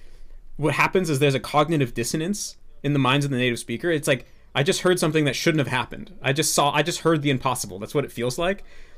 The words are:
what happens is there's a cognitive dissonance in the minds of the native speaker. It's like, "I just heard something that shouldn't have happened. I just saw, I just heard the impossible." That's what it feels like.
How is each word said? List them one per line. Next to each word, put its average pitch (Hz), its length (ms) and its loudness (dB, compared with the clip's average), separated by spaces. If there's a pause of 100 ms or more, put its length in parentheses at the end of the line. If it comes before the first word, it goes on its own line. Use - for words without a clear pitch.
(560)
what 147 160 0
happens 165 380 2
is 139 80 2
there's 139 160 4
a 127 60 0
cognitive 147 520 2
dissonance 160 640 -4 (260)
in 143 120 0
the 143 40 2
minds 139 280 2
of 143 40 -2
the 135 60 -2
native 123 220 0
speaker. 123 320 -4
It's 151 180 0
like, 135 160 0 (300)
"I 135 80 2
just 175 180 0
heard 180 180 4
something 156 280 2
that 127 100 0
shouldn't 156 220 2
have 127 100 2
happened. - 540 -4
I 131 100 2
just 147 220 0
saw, 147 180 4
I 151 100 2
just 156 180 -4
heard 160 200 4
the 143 80 0
impossible." 127 500 -2
That's 107 160 -6
what 135 120 2
it - 60 -12
feels 120 260 -4
like. 185 260 -2 (340)